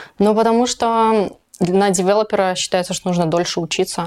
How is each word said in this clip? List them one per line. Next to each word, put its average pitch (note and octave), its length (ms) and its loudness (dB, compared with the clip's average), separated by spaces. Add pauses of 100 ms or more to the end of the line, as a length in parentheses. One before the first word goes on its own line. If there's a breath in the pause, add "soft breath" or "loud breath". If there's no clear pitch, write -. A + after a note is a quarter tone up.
(180 loud breath)
Ну, G#3 160 2
потому A3+ 320 2
что A3+ 680 0 (220)
на G3 320 2
девелопера G3 640 0
считается, F3+ 400 -4
что - 140 -6
нужно F3 180 0
дольше E3+ 340 -2
учиться, F3 460 -4